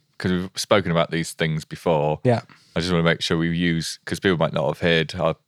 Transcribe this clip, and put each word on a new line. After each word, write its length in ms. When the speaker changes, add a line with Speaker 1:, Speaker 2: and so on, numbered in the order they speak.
Speaker 1:
'cause 140
we've 240
spoken 360
about 200
these 220
things 320
before. 580
Speaker 2:
Yeah. 180
Speaker 1:
I 40
just 120
wanna 120
make 180
sure 160
we 180
use, 500
'cause 140
people 180
might 160
not 140
have 120
heard 360
our 200